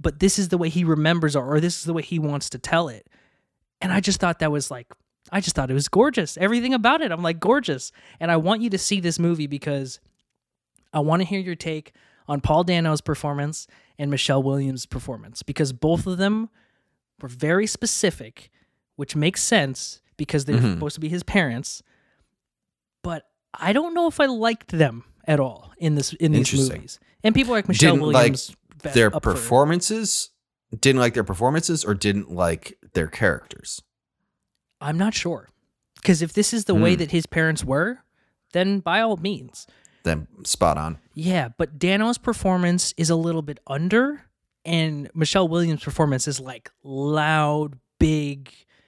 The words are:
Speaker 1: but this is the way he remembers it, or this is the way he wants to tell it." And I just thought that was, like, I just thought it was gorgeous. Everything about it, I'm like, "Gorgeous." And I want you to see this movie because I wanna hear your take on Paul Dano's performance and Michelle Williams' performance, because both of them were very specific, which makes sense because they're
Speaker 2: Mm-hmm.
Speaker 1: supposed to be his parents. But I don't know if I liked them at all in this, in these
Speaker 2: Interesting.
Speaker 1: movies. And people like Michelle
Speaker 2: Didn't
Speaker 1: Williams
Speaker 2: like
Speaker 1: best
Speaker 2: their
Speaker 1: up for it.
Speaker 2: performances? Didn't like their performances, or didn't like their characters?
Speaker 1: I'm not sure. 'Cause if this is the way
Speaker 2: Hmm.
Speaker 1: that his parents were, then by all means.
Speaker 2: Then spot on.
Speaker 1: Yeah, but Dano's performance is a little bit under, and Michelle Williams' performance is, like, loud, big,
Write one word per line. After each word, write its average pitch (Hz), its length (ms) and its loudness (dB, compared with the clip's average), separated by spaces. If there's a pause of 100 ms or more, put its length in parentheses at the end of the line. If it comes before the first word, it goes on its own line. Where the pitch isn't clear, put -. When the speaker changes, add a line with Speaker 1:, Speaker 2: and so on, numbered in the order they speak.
Speaker 1:
but 156 200 -2
this 190 180 4
is 185 100 0
the 180 100 2
way 165 120 0
he 175 140 0
remembers 156 520 2
it, 139 40 2
or 139 200 0
this 170 180 0
is - 60 -12
the 165 100 -4
way 160 80 -4
he 170 160 -6
wants 147 320 -4
to - 80 -10
tell 165 300 0
it." 107 200 -16 (720)
And 185 120 -2
I 196 80 2
just 190 200 0
thought 175 200 0
that 156 120 0
was, 147 180 -4
like, 123 220 -16 (400)
I 196 80 0
just - 160 -4
thought 135 160 0
it - 20 2
was 139 140 0
gorgeous. 220 500 2
Everything 233 340 2
about 254 300 2
it, 233 80 -2
I'm 165 140 -4
like, 165 160 -2
"Gorgeous." 196 500 0 (300)
And 165 100 0
I 165 60 4
want 196 260 2
you 233 80 -2
to 196 80 -2
see 196 220 -2
this 170 180 -2
movie 170 300 0
because 139 500 -6 (960)
I 156 60 0
wanna 160 240 2
hear 190 160 -4
your 180 160 -8
take 156 360 -10 (360)
on 143 120 -2
Paul 156 220 4
Dano's 165 380 0
performance 147 640 -6 (320)
and 143 100 -4
Michelle 139 320 2
Williams' 135 460 -2
performance, 113 560 -12
because 139 300 -2
both 160 340 0
of 180 120 -4
them 214 300 0 (720)
were 135 80 -12
very 151 380 0
specific, - 840 -4 (440)
which 143 220 -8
makes 151 260 0
sense - 580 -2 (160)
because 151 280 -2
they're 131 140 2
Speaker 2:
Mm-hmm. 113 160 2
Speaker 1:
supposed 143 200 -6
to 160 60 -14
be 156 80 -6
his 175 160 -6
parents. 147 580 -2 (1200)
But 170 260 -8 (240)
I 170 200 0
don't 330 220 0
know 339 120 2
if 311 140 0
I 285 60 4
liked 233 420 -2
them 131 360 0 (220)
at 147 140 4
all 127 380 -6
in 156 180 0
this, - 180 -2
in 156 180 2
these 143 200 4
Speaker 2:
Interesting. 135 240 2
Speaker 1:
movies. - 240 -16 (240)
And 220 100 4
people 254 180 2
like 208 140 0
Michelle 156 280 6
Speaker 2:
Didn't 151 120 2
Speaker 1:
Williams 131 440 4
Speaker 2:
like - 320 -20
Speaker 1:
best 143 120 -6
Speaker 2:
their 107 200 6
Speaker 1:
up - 100 -4
for 107 60 2
it. 90 40 2
Speaker 2:
performances? 175 960 2 (480)
Didn't 131 220 4
like 120 140 2
their 113 100 0
performances, 135 600 -2
or 104 100 0
didn't 101 360 -2
like 85 480 -4 (140)
their 80 160 -2
characters? - 760 -4 (960)
Speaker 1:
I'm 151 200 -4
not 208 160 0
sure. - 340 -6 (560)
'Cause 170 180 4
if 160 120 -4
this 208 180 0
is 220 140 -2
the 196 80 2
way 180 200 6
Speaker 2:
Hmm. 170 40 2
Speaker 1:
that 160 120 -4
his 165 160 0
parents 160 380 0
were, 170 360 -2 (520)
then 190 280 0
by 175 200 0
all 226 160 0
means. 165 500 -8 (360)
Speaker 2:
Then 78 260 -2 (160)
spot - 320 2
on. 78 220 -6 (160)
Speaker 1:
Yeah, 160 420 -2
but 151 220 -6
Dano's 208 400 0
performance 180 800 0
is 165 120 0
a 165 60 2
little 165 260 -2
bit 143 240 -12
under, 214 600 0 (400)
and 160 480 -2
Michelle 165 340 2
Williams' 165 340 0
performance 143 460 0
is, 135 120 -4
like, - 300 -16 (140)
loud, 147 920 0 (200)
big, 143 540 0 (360)